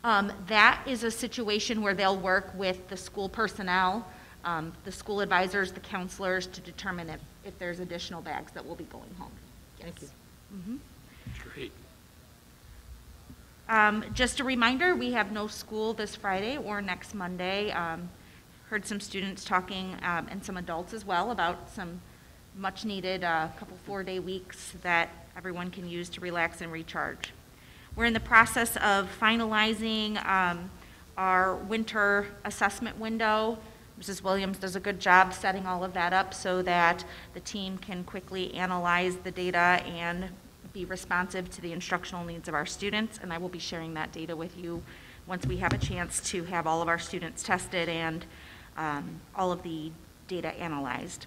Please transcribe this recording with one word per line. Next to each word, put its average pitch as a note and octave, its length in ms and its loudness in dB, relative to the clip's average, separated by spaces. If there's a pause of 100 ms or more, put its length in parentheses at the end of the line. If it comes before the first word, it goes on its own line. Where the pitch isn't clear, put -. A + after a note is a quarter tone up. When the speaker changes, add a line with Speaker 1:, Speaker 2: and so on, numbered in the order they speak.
Speaker 1:
Um, G#3+ 300 4 (140)
that A3 400 10
is A#3+ 160 -2
a A3+ 80 0
situation G#3+ 720 0
where G3 100 4
they'll G3 240 4
work F#3+ 380 2
with F#3 340 -2
the F#3+ 80 -8
school F#3+ 320 -6
personnel, F#3+ 800 2 (360)
um, E3 300 -2 (100)
the G3 80 -10
school G3+ 300 -2
advisors, F#3 500 4
the F#3 80 -10
counselors F#3 680 -2
to - 140 -12
determine F3 460 -8
if, D3+ 120 -10 (260)
if F#3+ 140 -14
there's F3 200 -4
additional F3 400 -8
bags D#3+ 340 -8
that D3+ 120 -10
will D#3 80 -10
be E3 120 -12
going - 340 -16
home. - 120 -14 (460)
Yes. E3 80 -16
Speaker 2:
Thank E3+ 160 -12
you. C#3+ 60 -14 (480)
Speaker 1:
Mm-hmm. G3 200 -8 (760)
Speaker 3:
Great. C3+ 180 -10 (2000)
Speaker 1:
Um, G#3+ 340 6 (120)
just B3 240 2
a A#3 40 0
reminder, C4 520 4
we B3 160 0
have G#3 200 2
no G#3+ 140 -2
school G#3+ 480 -4
this G#3 220 -4
Friday G3+ 420 -2
or G#3 240 -4
next F3+ 320 -6
Monday. F#3 560 -2
Um, E3+ 400 -4 (640)
heard G#3 160 -2
some G3+ 120 -2
students F#3+ 460 -6
talking, F#3+ 560 -2
um, E3+ 300 -2
and F#3 120 -8
some F#3+ 140 -8
adults F3 380 -6
as G#3 100 -10
well F#3+ 240 2
about F3+ 400 0
some F3 320 -10 (560)
much F#3+ 280 -6
needed, F#3 380 -2
uh, E3 260 2 (100)
couple F#3+ 260 -14
four-day F#3+ 320 -6
weeks F#3 640 -8
that E3+ 280 2 (280)
everyone F3 320 -6
can F3+ 180 -10
use F3 220 -6
to F3 120 -10
relax E3+ 380 -2
and E3+ 120 -8
recharge. D#3+ 600 -6 (600)
We're A3+ 120 0
in A#3 80 4
the A3 80 2
process A#3 560 6
of G3 320 4 (100)
finalizing, A3 1040 4
um, F3+ 440 2 (480)
our F#3 380 6
winter G#3 680 2 (200)
assessment - 520 -2
window. A3 600 2 (400)
Missus - 260 -8
Williams F#3+ 340 2
does F#3+ 200 -4
a - 20 0
good F#3+ 220 -2
job F#3 320 8
setting F#3+ 320 0
all F#3 180 0
of F#3 100 -4
that F3 200 2
up F#3+ 200 4
so F#3 280 0
that F3 420 6 (300)
the F3+ 80 -10
team F#3+ 360 -6
can F3+ 280 -8
quickly F#3 480 -4
analyze F3+ 640 2
the F#3 140 -8
data F3+ 540 4
and E3+ 440 -4 (420)
be F#3 140 -6
responsive F3+ 640 -2
to - 80 -14
the E3+ 140 -6
instructional F3 500 -4
needs E3+ 240 -8
of D#3+ 80 -2
our D3+ 100 2
students. G#3+ 560 -2
And F3 120 -6
I E3 40 -4
will F3 120 -4
be F3 100 -8
sharing E3 360 -6
that D#3 180 -6
data E3 240 -6
with E3+ 200 -8
you E3+ 240 -6 (460)
once F3+ 180 -4
we F3+ 120 0
have F3+ 160 2
a - 40 0
chance F3+ 520 -2
to F3 160 -2
have E3+ 220 0
all D#3+ 140 4
of E3 60 2
our E3+ 120 4
students E3+ 440 -6
tested F3+ 460 0
and, E3 360 -2 (520)
um, D#3 420 -4 (160)
all F#3 160 2
of F3 120 -2
the D#3+ 280 -6 (380)
data E3 280 -4
analyzed. C#3+ 680 -4